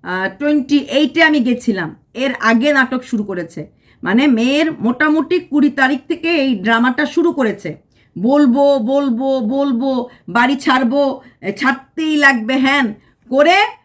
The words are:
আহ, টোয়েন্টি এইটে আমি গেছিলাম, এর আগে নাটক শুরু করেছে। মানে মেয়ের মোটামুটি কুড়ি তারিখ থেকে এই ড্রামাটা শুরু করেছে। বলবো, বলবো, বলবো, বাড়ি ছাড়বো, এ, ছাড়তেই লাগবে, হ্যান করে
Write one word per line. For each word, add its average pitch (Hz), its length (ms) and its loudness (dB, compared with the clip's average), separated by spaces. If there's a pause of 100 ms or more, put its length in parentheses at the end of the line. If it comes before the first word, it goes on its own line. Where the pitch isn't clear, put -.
আহ, 185 360 -6
টোয়েন্টি 285 400 0
এইটে 277 440 0
আমি 302 180 4
গেছিলাম, 202 560 -2 (180)
এর 247 260 -4
আগে 226 320 2
নাটক 254 320 -2
শুরু 208 200 -4
করেছে। 175 420 -10 (360)
মানে 226 240 2
মেয়ের 277 460 2
মোটামুটি 302 680 0
কুড়ি 285 320 0
তারিখ 262 380 0
থেকে 330 200 -4
এই 269 260 0
ড্রামাটা 233 520 0
শুরু 339 260 0
করেছে। 208 560 -6 (300)
বলবো, 277 600 2
বলবো, 262 600 -2
বলবো, 262 680 -2 (200)
বাড়ি 247 280 0
ছাড়বো, 269 680 0 (180)
এ, 202 120 -6
ছাড়তেই 302 640 -4
লাগবে, 262 380 2
হ্যান 269 400 0 (360)
করে 294 260 4 (280)